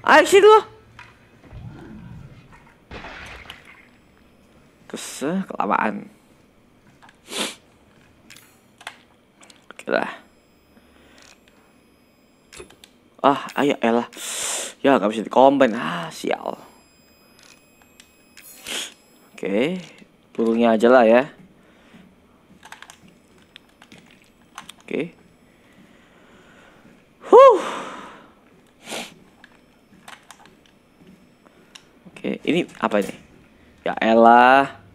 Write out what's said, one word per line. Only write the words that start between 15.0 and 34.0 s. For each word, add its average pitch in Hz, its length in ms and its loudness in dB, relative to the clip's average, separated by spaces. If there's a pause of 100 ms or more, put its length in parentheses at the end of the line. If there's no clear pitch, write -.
bisa 110 140 -8
dikomplain. 131 540 4
Ah, 165 320 -10
sial. - 480 -10 (2750)
Oke, 135 480 -6 (540)
pelurunya 113 400 0
aja 113 160 2
lah 127 160 6
ya. 120 240 4 (3500)
Oke. 151 300 -10 (2250)
Huh. 480 300 8 (4000)
Oke, - 340 -10
ini 160 220 -2 (160)
apa 107 180 -4
ini? 98 160 -6 (680)
Ya 87 160 -6